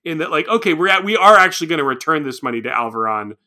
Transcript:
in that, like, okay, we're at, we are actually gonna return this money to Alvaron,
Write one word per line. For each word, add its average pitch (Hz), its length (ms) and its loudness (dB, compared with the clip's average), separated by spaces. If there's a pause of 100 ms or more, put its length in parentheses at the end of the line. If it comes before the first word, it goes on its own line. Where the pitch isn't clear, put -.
in 160 160 -6
that, 160 120 -6
like, 160 160 -2
okay, 214 260 0
we're 170 140 0
at, 190 160 2
we 208 140 -2
are 208 180 8
actually 185 320 2
gonna 156 160 -2
return 147 400 -2
this 131 180 -8
money 120 200 -4
to 120 80 -8
Alvaron, 110 640 -4 (140)